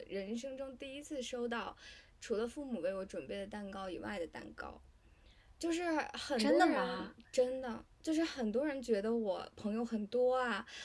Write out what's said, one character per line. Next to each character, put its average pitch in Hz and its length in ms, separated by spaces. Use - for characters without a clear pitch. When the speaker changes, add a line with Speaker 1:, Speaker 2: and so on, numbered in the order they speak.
Speaker 1:
人 196 280
生 262 220
中 269 180
第 269 200
一 285 40
次 294 220
收 240 240
到 233 300
除 - 140
了 214 100
父 277 200
母 233 160
为 180 120
我 190 120
准 190 240
备 202 100
的 196 80
蛋 208 240
糕 190 180
以 175 120
外 208 180
的 165 80
蛋 - 300
糕。 - 260
就 339 140
是 339 220
很 254 240
多 220 100
人， 330 100
Speaker 2:
真 - 0
的 359 80
吗？ 247 480
Speaker 1:
真 254 300
的， 233 240
就 320 120
是 320 100
很 262 260
多 247 160
人 269 140
觉 226 220
得 220 120
我 208 400
朋 208 200
友 233 100
很 226 220
多 247 280
啊， 247 300